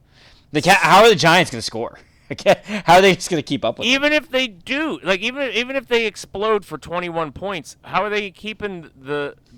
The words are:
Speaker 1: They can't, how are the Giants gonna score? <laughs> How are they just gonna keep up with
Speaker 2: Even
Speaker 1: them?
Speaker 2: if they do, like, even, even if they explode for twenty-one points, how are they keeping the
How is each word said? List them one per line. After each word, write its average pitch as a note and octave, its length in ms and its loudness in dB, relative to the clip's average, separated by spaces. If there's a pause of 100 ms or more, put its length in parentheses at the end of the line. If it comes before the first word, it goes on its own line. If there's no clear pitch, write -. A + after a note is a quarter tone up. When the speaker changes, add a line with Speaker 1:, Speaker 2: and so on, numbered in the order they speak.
(520)
Speaker 1:
They D3 100 -2
can't, F#3 180 4
how E3+ 240 6
are A#3 60 8
the G#3+ 60 6
Giants E3 360 4
gonna A2+ 100 -8
score? - 360 -8 (300)
<laughs> - 180 -12 (400)
How E3+ 100 8
are F#3 60 10
they F#3+ 120 6
just - 160 -6
gonna D#3+ 140 -2
keep C3+ 200 -6
up A2+ 140 -4
with A3 100 -4
Speaker 2:
Even C#4 240 2
Speaker 1:
them? D4+ 120 0
Speaker 2:
if - 80 -18
they C4 160 -2
do, A#3 560 -6
like, F#3 180 -2
even, B3+ 300 -6
even B3 240 -6
if C4 120 -6
they A#3 200 0
explode G#3 580 -4
for D#3 140 -14
twenty-one E3 540 -8
points, F3+ 500 -12
how F3+ 200 -4
are G#3 60 -6
they G#3 220 -6
keeping G3+ 580 -12 (100)
the C#3+ 360 -8 (220)